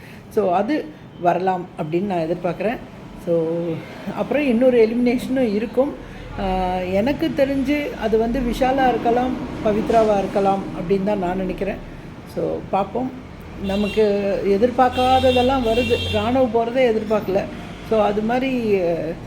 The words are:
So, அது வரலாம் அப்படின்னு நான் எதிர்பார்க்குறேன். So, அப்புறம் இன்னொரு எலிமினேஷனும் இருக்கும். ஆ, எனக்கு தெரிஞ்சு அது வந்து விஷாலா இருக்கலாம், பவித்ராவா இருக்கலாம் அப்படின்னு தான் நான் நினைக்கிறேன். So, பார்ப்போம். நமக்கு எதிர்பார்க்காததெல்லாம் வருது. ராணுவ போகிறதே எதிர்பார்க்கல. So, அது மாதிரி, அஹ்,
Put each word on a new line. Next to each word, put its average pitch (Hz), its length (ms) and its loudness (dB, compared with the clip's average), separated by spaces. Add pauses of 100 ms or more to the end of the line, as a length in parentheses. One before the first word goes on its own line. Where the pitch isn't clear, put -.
(300)
So, 190 240 2
அது 220 320 0 (360)
வரலாம் 180 440 0 (160)
அப்படின்னு 165 200 -2
நான் 175 260 -2
எதிர்பார்க்குறேன். 175 500 -2 (480)
So, 165 220 2 (680)
அப்புறம் 247 260 0
இன்னொரு 247 440 6
எலிமினேஷனும் 247 680 0
இருக்கும். 247 640 -2 (240)
ஆ, 185 360 0
எனக்கு 202 640 0
தெரிஞ்சு 277 640 0
அது 220 160 2
வந்து 233 220 0
விஷாலா 254 480 2
இருக்கலாம், 240 440 2 (340)
பவித்ராவா 214 520 2
இருக்கலாம் 196 460 0 (120)
அப்படின்னு 190 280 0
தான் 208 160 0
நான் 180 180 -2
நினைக்கிறேன். 185 380 -4 (600)
So, 160 220 -2 (120)
பார்ப்போம். 220 420 -2 (540)
நமக்கு 202 680 2 (100)
எதிர்பார்க்காததெல்லாம் 254 1200 4
வருது. 226 300 2 (180)
ராணுவ 240 320 2
போகிறதே 233 460 2
எதிர்பார்க்கல. 208 520 0 (460)
So, 220 120 4
அது 202 200 2
மாதிரி, 240 520 0
அஹ், 170 400 0 (140)